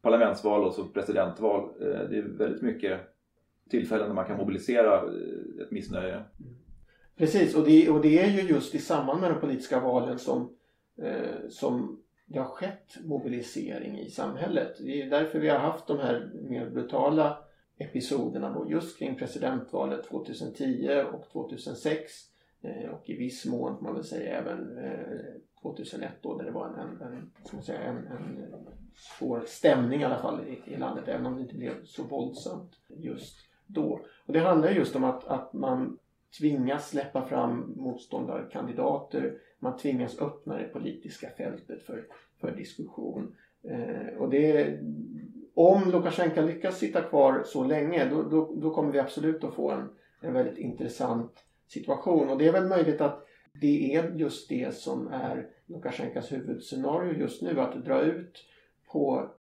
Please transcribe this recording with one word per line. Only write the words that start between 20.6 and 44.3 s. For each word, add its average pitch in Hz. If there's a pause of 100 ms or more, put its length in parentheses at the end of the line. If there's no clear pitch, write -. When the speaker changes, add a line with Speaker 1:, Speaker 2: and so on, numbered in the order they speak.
Speaker 2:
och -
tvåtusen -
sex, - (500)
eh, -
och -
i -
viss 123
mån 127
får -
man -
väl -
säga -
även, -
eh, - (280)
tvåtusen -
ett -
då, -
där -
det -
var -
en, -
en, -
en, 127 (140)
ska -
man -
säga, -
en, 247
en - (480)
svår 120
stämning 131
i 139
alla 127
fall -
i, -
i 127
landet, -
även 127
om 127
det -
inte -
blev 127
så -
våldsamt - (160)
just - (300)
då. 135 (260)
Och 135
det 160
handlar 170
just 160
om 131
att, 127
att -
man 131 (400)
tvingas 143
släppa 135
fram 120
motståndarkandidater, - (200)
man 127
tvingas 123
öppna 151
det -
politiska -
fältet -
för, 226 (340)
för -
diskussion. - (260)
Eh, -
och 131